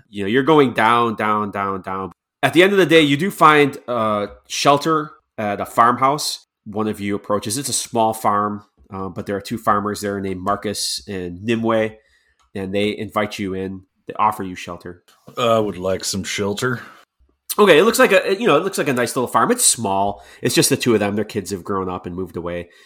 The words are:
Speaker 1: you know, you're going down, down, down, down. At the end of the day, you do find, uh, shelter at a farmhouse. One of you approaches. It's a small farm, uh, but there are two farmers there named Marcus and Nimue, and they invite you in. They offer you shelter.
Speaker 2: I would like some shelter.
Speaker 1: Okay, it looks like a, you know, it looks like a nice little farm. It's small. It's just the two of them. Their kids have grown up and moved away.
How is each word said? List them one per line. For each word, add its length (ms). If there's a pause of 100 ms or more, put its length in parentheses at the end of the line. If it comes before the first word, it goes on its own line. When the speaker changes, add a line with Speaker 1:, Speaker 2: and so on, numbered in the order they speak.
Speaker 1:
you 160
know, 60
you're 140
going 300
down, 420
down, 340
down, 320
down. 300 (320)
At 100
the 80
end 100
of 60
the 80
day, 160
you 160
do 140
find, 440 (120)
uh, 400 (200)
shelter 640 (240)
at 220
a 60
farmhouse. 800 (200)
One 220
of 120
you 160
approaches. 420
It's 120
a 40
small 400
farm, 500 (300)
uh, 160
but 160
there 100
are 60
two 160
farmers 440
there 200
named 200
Marcus 680
and 360
Nimue, 520 (580)
and 200
they 220
invite 440
you 160
in. 260 (240)
They 80
offer 300
you 120
shelter. 480 (320)
Speaker 2:
I 220
would 200
like 260
some 200
shelter. 580 (760)
Speaker 1:
Okay, 220
it 40
looks 160
like 120
a, 280
you 60
know, 120
it 60
looks 140
like 120
a 40
nice 220
little 120
farm. 240
It's 140
small. 580 (180)
It's 140
just 140
the 80
two 160
of 60
them. 160
Their 100
kids 240
have 140
grown 260
up 160
and 100
moved 220
away. 320 (160)